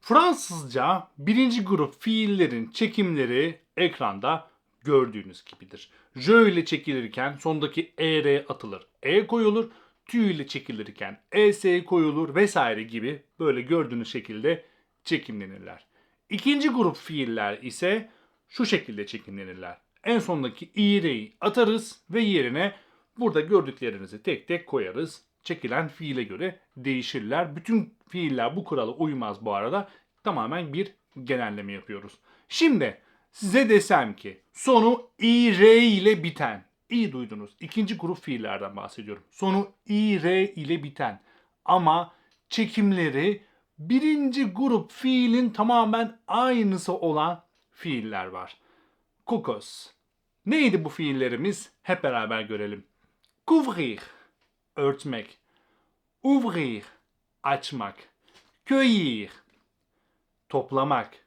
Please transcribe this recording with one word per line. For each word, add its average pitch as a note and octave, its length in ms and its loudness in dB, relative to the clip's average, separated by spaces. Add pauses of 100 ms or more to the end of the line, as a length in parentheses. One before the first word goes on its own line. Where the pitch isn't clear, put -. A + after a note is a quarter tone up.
Fransızca F3+ 1040 2 (100)
birinci A3+ 460 2
grup E3 380 0
fiillerin F#3+ 680 0
çekimleri D#3+ 880 0 (180)
ekranda C3+ 720 -2 (320)
gördüğünüz A2 640 0
gibidir. - 460 -20 (260)
J G#3 360 8
ile E3 120 0
çekilirken C3+ 720 -4
sondaki D#3 640 -4
E D#3 260 0
R C#3+ 240 2
atılır, G#2 380 -12 (160)
E G3 240 2
koyulur. A3+ 440 2 (360)
Tü A3 260 2
ile D3 140 -6
çekilirken G#2+ 760 -10 (120)
E G#3 200 6
S F3+ 320 0
koyulur D#3 500 0
vesaire C#3 480 2
gibi A#2 400 -8 (160)
böyle C#3 240 0
gördüğünüz B2+ 500 -2
şekilde B2 520 -4 (400)
çekimlenirler. F#2+ 840 -8 (440)
İkinci C#4+ 380 0
grup A3+ 280 2
fiiller A2+ 680 -6
ise F#3 480 -4 (380)
şu - 180 -2
şekilde G#2 400 -4
çekimlenirler. F#2 720 -16 (260)
En A#3 140 2
sondaki D#3 560 -6
I G3+ 280 4
R'yi A#2+ 380 -4
atarız A3 680 0
ve G#3+ 100 0
yerine F3+ 540 0 (440)
burada F#3 220 0
gördüklerinizi C3 840 -2
tek - 260 -6
tek E3+ 180 -6
koyarız. B2+ 560 -6 (200)
Çekilen D3+ 460 -6
fiile C#3+ 340 -8
göre E3 380 -8 (160)
değişirler. C3+ 800 -4
Bütün A3 380 -2 (140)
fiiller D3 480 -2
bu G3 80 -6
kurala A#2+ 260 -2
uymaz A#2+ 540 -4
bu G#2 100 -2
arada. C#3+ 340 -4 (340)
Tamamen D3+ 500 -4
bir G3 220 -6 (300)
genelleme G#2+ 480 -6
yapıyoruz. G2+ 460 -16 (300)
Şimdi G3+ 520 2 (320)
size G#3+ 360 2
desem G3+ 480 4
ki - 240 -16 (120)
sonu A#3 640 4
I A#3 400 4
R A3 200 10
ile G#3 440 4
biten, B2+ 420 -6 (240)
İ A3+ 240 0
duydunuz. G#2+ 480 -12
İkinci F#3+ 360 -2
grup E3 240 -6
fiillerden G2+ 560 -8
bahsediyorum. G2+ 540 -14
Sonu G3 420 0 (140)
I G#3 360 2
R F#3 220 2
ile D#3+ 380 -4
biten C3+ 400 -8 (420)
ama F3 480 2 (360)
çekimleri G3 960 0 (340)
birinci C4+ 680 2
grup A3+ 480 -2
fiilin B3 580 2
tamamen A3+ 680 2 (100)
aynısı G#3+ 640 0
olan D#3+ 520 -2 (260)
fiiller G#2+ 560 -6
var. F#2 300 -14 (720)
Kokos. - 640 -8 (560)
Neydi G#3+ 380 2
bu D3+ 40 -6
fiillerimiz? C3+ 840 -4 (100)
Hep F3+ 200 -4
beraber A2+ 380 -4
görelim. G#2 440 -8 (640)
Couvrir, F#3+ 520 0 (760)
örtmek. C#3 600 -4 (840)
Ouvrir, E3+ 600 0 (600)
açmak. C#3 520 -4 (720)
Cueillir, F#3+ 640 2 (1160)
toplamak. C3 600 -2 (160)